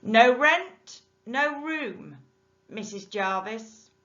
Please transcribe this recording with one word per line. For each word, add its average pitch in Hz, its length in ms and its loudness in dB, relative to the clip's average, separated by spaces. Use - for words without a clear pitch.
No 233 360 6
rent, - 640 0
no 285 360 -4
room, 240 560 -8
Missus 202 360 -12
Jarvis. 202 880 -6